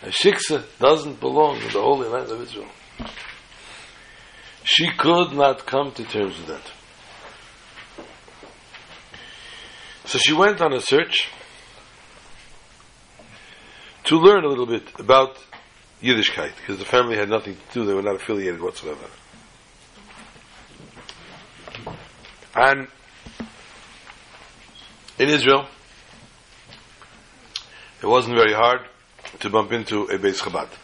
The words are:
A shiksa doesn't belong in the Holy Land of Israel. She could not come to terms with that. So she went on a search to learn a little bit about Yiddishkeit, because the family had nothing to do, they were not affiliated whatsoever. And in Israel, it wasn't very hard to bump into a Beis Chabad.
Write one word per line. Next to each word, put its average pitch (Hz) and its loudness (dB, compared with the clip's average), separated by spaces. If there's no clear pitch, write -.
A 101 -16
shiksa - 0
doesn't 147 2
belong 139 0
in 110 -10
the 101 -2
Holy 131 0
Land 120 -6
of 113 -10
Israel. 120 -16
She 147 2
could 170 2
not 139 2
come 139 -2
to 120 -12
terms 98 -4
with 82 -16
that. - -14
So - -4
she 143 2
went 190 4
on 151 2
a 123 -4
search - 0
to 151 4
learn 185 8
a 151 0
little 123 0
bit 113 -4
about 131 4
Yiddishkeit, 110 -2
because 98 -10
the 98 -10
family 120 0
had 101 -4
nothing 104 -4
to - -20
do, 120 -4
they 101 -2
were 98 -2
not 101 -2
affiliated 95 -6
whatsoever. 80 -10
And 131 2
in 135 2
Israel, 139 2
it - -4
wasn't 120 2
very 110 4
hard 120 2
to 107 -6
bump 101 0
into 107 -4
a 98 -4
Beis 95 -2
Chabad. 95 -8